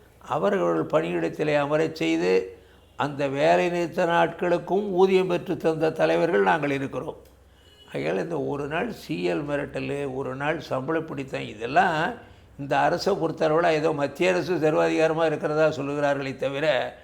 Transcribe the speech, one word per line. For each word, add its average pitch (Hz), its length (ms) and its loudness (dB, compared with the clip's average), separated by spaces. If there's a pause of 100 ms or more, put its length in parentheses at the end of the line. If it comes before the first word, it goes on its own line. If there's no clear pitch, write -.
(180)
அவர்கள் 170 680 0
பணியிடத்திலே 160 720 0
அமரச் 151 380 0
செய்து 165 640 0 (400)
அந்த 139 320 -2
வேலை 170 420 2
நிறுத்த 175 340 -2
நாட்களுக்கும் 175 880 0
ஊதியம் 185 340 4
பெற்று 175 300 -2
தந்த 160 360 0
தலைவர்கள் 165 500 2
நாங்கள் 160 280 2
இருக்கிறோம். 135 460 -4 (720)
ஆகையால் 160 300 -4
இந்த 165 220 -4
ஒரு 139 280 -4
நாள் 180 240 -4
சி 175 400 -4
எல் 160 120 -2
மிரட்டல், 143 680 -4
ஒரு 131 200 -6
நாள் 147 260 -2
சம்பள 131 400 -2
பிடித்தம், 139 460 -8
இதெல்லாம் 156 680 0 (460)
இந்த 143 200 -2
அரசை 170 360 2
பொறுத்தளவில் 160 560 2
ஏதோ 156 220 2
மத்திய 143 380 0
அரசு 175 260 0
சர்வாதிகாரமா 160 680 2
இருக்கிறதா 151 420 2
சொல்லுகிறார்களே 143 680 -2
தவிர 135 680 -2